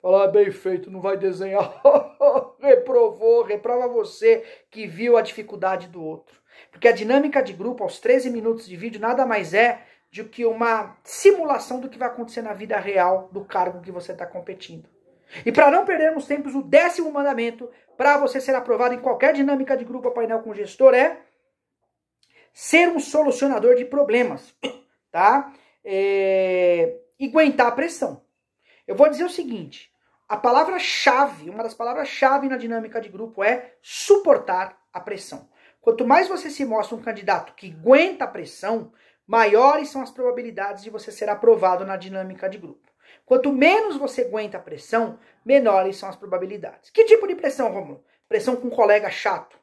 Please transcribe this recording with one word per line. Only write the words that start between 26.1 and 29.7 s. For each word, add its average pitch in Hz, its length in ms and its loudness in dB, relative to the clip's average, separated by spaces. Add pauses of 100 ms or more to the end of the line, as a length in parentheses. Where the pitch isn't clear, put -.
e 269 100 -6
aguentar 277 400 2
a 233 40 -2
pressão. 269 500 -6 (640)
Eu 196 80 -8
vou 277 140 6
dizer 294 160 -2
o 359 60 -6
seguinte, 233 600 -12 (380)